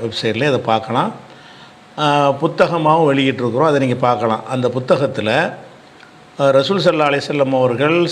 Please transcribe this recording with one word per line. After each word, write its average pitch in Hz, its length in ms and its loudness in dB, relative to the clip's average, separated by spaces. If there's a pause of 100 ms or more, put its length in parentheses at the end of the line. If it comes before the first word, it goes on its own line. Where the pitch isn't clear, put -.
வெப்சைட்லையும் 113 320 -4
இதை 131 220 0
பார்க்கலாம். 117 540 -2 (840)
ஆ, 143 340 2
புத்தகமாகவும் 156 840 2
வெளியிட்டிருக்கிறோம், 127 520 0
அதை 143 140 2
நீங்க 131 160 0
பார்க்கலாம். 113 520 0
அந்த 127 200 -2
புத்தகத்துல, 127 840 -2 (840)
ஆ, 139 100 4
ரசூல் 139 340 2
ஸல்லல்லாஹு 151 260 2
அலைஹி 139 180 0
வஸல்லம் 135 300 0
அவர்கள் 143 540 0